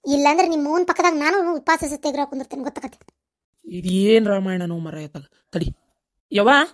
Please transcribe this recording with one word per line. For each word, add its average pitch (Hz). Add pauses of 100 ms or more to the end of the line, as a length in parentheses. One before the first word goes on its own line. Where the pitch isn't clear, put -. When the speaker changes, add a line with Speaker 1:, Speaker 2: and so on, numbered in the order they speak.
(120)
Speaker 1:
ಇಲ್ಲಾಂದ್ರೆ 294
ನಿಮ್ 311
ಮೌನ್ 339
ಪಕ್ಕದಾಗ 349
ನಾನು 339
ಉಪವಾಸ 320
ಸತ್ಯಾಗ್ರಹ 285
ಕುಂದಿರ್ತೇನೆ, 269
ಗೊತ್ತಾಗತ್ತೆ. - (600)
Speaker 2:
ಇದ್ 180
ಏನ್ 208
ರಾಮಾಯಣನೋ 185
ಮಾರಾಯ, 156
ತಗ-, -
ತಡಿ. 165 (680)
ಯವ್ವ, 208 (240)